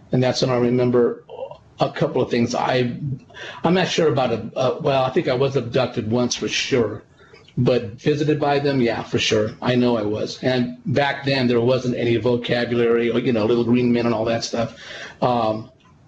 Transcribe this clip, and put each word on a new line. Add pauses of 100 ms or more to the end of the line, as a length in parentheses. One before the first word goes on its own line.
(120)
and
that's
when
I
remember (560)
a
couple
of
things.
I, (680)
I'm
not
sure
about
it. (160)
Uh,
well,
I
think
I
was
abducted
once
for
sure, (560)
but (160)
visited
by
them,
yeah,
for
sure. (100)
I
know
I
was.
And (100)
back
then,
there
wasn't
any
vocabulary,
or,
you
know,
little
green
men
and
all
that
stuff. (460)
Um, (380)